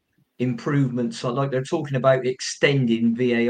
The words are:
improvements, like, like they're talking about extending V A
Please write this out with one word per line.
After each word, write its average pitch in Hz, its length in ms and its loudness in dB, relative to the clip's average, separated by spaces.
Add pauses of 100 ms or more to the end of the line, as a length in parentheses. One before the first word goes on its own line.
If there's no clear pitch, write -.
(400)
improvements, 123 800 -2
like, 127 120 -4
like 139 180 -2
they're 131 100 -2
talking 143 320 -4
about 131 320 2
extending 123 880 0
V 120 320 2
A - 40 2